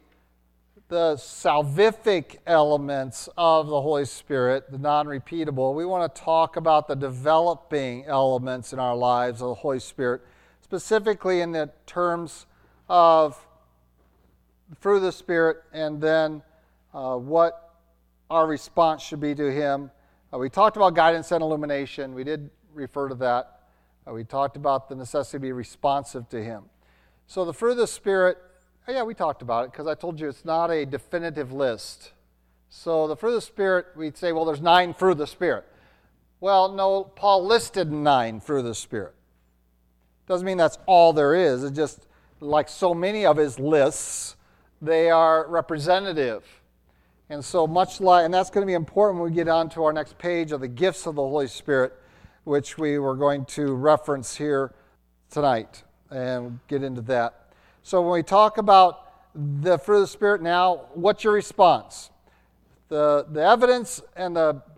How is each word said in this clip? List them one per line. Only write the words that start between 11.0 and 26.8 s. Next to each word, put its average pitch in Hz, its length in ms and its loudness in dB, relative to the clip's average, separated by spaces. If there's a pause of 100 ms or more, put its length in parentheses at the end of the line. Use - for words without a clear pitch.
in 170 120 -4
the 151 180 -4 (160)
terms 170 580 -4 (460)
of 165 440 6 (1300)
the 160 80 -20
fruit 202 200 2
of 190 60 2
the 185 100 -2
Spirit 165 500 0 (100)
and 151 260 -6
then, 156 440 0 (500)
uh, 131 240 -6
what 165 640 0 (480)
our 160 180 2
response 156 560 0
should - 180 -12
be 147 140 -4
to 143 160 -2
Him. 139 400 -4 (420)
Uh, 143 40 -10
we 131 140 -6
talked 208 260 2
about 190 180 4
guidance 165 380 2
and 165 100 0
illumination. 143 720 -6
We 127 80 -10
did 147 280 -8 (240)
refer 139 340 -8
to 135 60 -8
that. 123 480 -4 (440)
Uh, 127 60 -14
we 113 120 -10
talked 139 340 -6
about 147 320 -2
the 139 40 -12
necessity 131 420 -8
to 139 40 -8
be 131 120 -8
responsive 135 760 -6
to 113 160 -10
Him. 110 200 -14 (640)